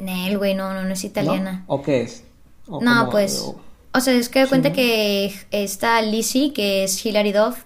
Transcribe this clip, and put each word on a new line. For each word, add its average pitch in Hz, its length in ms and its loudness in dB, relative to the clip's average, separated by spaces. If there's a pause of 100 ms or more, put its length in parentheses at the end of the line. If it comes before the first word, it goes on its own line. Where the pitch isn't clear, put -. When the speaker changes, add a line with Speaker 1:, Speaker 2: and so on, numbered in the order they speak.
Speaker 1:
Nel, 185 380 -4
güey, 196 160 0
no, 190 200 -6
no, 190 100 -6
no 190 80 -2
es 190 100 -6
Speaker 2:
¿No? 202 60 -8
Speaker 1:
italiana. 190 600 -4
Speaker 2:
¿O 139 140 -2
qué 135 200 2
es? - 220 -12 (440)
¿O 165 120 -10
Speaker 1:
No, 240 200 4
Speaker 2:
cómo? - 100 0
Speaker 1:
pues, 202 300 0
Speaker 2:
O - 160 -10 (380)
Speaker 1:
o... 262 60 2
sea, 262 140 2
es 240 140 2
que 262 120 2
de 269 60 6
Speaker 2:
Sí, - 40 -4
Speaker 1:
cuenta 269 200 4
Speaker 2:
¿no? 269 40 -2
Speaker 1:
que 208 580 0 (200)
esta 220 500 0
Lizzie, 226 500 0
que 196 320 0
es 190 220 -4
Hilary 208 260 2
Duff, 220 340 2